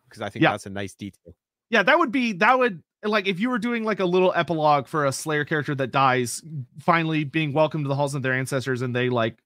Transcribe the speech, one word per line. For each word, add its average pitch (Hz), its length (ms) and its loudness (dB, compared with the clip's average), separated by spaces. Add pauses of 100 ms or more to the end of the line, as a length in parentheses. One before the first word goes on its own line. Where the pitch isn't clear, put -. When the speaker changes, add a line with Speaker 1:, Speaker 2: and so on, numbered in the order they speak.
Speaker 1:
'cause 104 120 -20
I 104 80 -6
think 113 120 -8
Speaker 2:
Yeah. 135 100 6
Speaker 1:
that's 107 140 -8
a 98 60 -12
nice 98 240 -10
detail. - 400 -16 (340)
Speaker 2:
Yeah, 220 140 2
that 294 160 4
would 302 120 0
be, 240 220 0
that 214 240 4
would, 233 240 -2 (220)
like, 208 240 0
if 180 120 -2
you 247 120 0
were 247 80 0
doing, 233 240 -2
like, 214 160 -2
a 190 60 0
little 180 300 4
epilogue 151 520 2
for 151 180 0
a 135 60 2
Slayer 147 340 -2
character 151 300 -2
that 131 160 -4
dies, 127 500 2 (380)
finally 160 460 0
being 151 280 -2
welcomed 151 320 2
to - 40 -4
the 139 60 0
halls 143 200 -2
of 135 80 -4
their 131 100 0
ancestors, 127 480 -2
and 123 140 -4
they, 123 140 0
like, 113 360 0